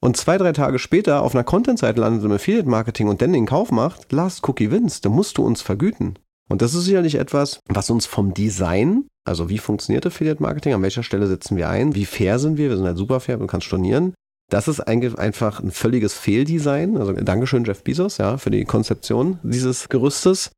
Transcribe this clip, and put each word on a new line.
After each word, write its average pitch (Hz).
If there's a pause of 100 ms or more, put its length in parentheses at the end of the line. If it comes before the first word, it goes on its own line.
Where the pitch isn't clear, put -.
und 123
zwei, 175
drei 180
Tage 139
später 160
auf 156
einer 123
Content-Seite 180
landet 113
im 107
Affiliate-Marketing 113
und 101
dann 151
den 123
Kauf 165
macht, 127
Last 175
Cookie 113
wins, 196
dann 101
musst 175
du 131
uns 113
vergüten.“ 98 (300)
Und 98
das 120
ist 175
sicherlich 175
etwas, 143
was 98
uns 113
vom 98
Design, 104 (200)
also 87
wie 104
funktioniert -
Affiliate-Marketing, 151
an 101
welcher 98
Stelle 101
setzen 95
wir 82
ein, 113
wie 101
fair 104
sind 156
wir, 147
wir 104
sind 95
halt 87
super 120
fair, 123
du 107
kannst 90
stornieren. 113 (360)
Das 101
ist 156
eigentlich 117
einfach 104
ein -
völliges 113
Fehldesign. 147
Also 101
Dankeschön, 117
Jeff 101
Bezos, 180
ja, 104
für -
die 104
Konzeption 117
dieses 123
Gerüstes. 143